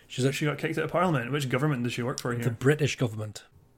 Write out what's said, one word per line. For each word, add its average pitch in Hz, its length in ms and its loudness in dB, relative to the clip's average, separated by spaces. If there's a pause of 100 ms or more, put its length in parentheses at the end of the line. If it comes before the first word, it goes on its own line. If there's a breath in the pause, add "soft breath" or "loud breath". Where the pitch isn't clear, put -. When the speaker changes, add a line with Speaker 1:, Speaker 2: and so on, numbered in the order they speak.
Speaker 1:
She's 123 160 -2
a 135 80 2
Speaker 2:
She 151 140 -2
got 147 120 0
kicked 156 200 -2
out 160 60 0
of 156 60 -4
Parliament. 156 400 2
Which 139 180 -2
government 135 360 2
does 120 80 -2
she 123 100 -4
work 135 180 -4
for 123 120 -2
here? 120 100 -2
Speaker 1:
The 127 80 0
British 135 460 2
government. 107 480 -4 (340)